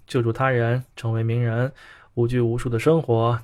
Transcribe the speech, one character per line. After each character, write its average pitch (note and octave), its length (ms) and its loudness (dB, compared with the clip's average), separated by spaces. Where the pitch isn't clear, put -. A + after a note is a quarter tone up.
救 B2 160 -2
助 A2+ 100 0
他 C3 200 0
人， A#2+ 340 0
成 A2+ 180 -4
为 A2+ 100 -2
名 A#2 200 0
人， A#2 300 -2
无 A#2+ 140 0
拘 B2 120 0
无 A#2 200 0
束 B2 100 -4
的 A#2 80 -2
生 D#3 240 2
活， A#2 420 0